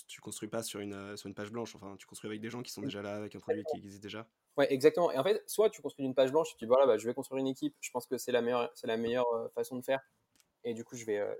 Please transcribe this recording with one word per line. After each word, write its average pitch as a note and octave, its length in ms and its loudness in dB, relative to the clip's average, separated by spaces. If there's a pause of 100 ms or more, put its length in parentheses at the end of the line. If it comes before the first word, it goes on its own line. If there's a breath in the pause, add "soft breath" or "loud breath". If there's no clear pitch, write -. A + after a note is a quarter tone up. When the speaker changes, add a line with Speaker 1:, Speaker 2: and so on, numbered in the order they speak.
Speaker 1:
tu - 120 -18
construis G#2+ 300 -10
pas A2+ 140 -6
sur - 160 -8
une, G2+ 140 -6
euh, G2 220 -12
sur G2+ 120 -12
une G2+ 80 -10
page G#2 160 -8
blanche, A2+ 240 -8
enfin, G2 220 -14
tu - 100 -20
construis G#2+ 220 -12
avec G#2+ 120 -8
des A2+ 80 -6
gens A#2+ 140 -8
qui - 80 -12
sont G#2+ 100 -10
déjà G2+ 200 -6
là, G2+ 140 -6
avec G#2 200 -8
un G2 40 -12
produit - 260 -2
qui - 120 -6
existe G2 240 -16
déjà. G#2 260 -12 (300)
Speaker 2:
Ouais, C#3 160 4
exactement. D3+ 380 6
Et C3+ 80 -2
en C3+ 40 2
fait, G3+ 240 2
soit G#3+ 220 4
tu - 120 -18
construis C#3 220 -8
une C3 120 -2
page B2+ 160 6
blanche D#3+ 180 2
et - 80 -16
tu A2+ 80 -10
dis, « - 20 -6
Voilà, C3 200 8
bah, A2 100 6
je G#2 80 -4
vais A#2 80 0
construire C3+ 260 -6
une C3+ 80 0
équipe, C#3 320 -4
je - 120 -10
pense A#2+ 160 -6
que B2+ 100 -2
c'est B2 140 -4
la A#2+ 100 6
meilleure, A#2+ 320 2
c'est - 140 -10
la A2+ 100 0
meilleure, A#2 360 2
euh, A2+ 160 -2
façon A#2+ 280 -4
de B2 60 -8
faire, C3+ 180 0 (600)
et A#2+ 100 -4
du A2+ 100 -8
coup, - 120 -16
je A#2 100 -10
vais, G#2 140 0
euh, G#2 200 -2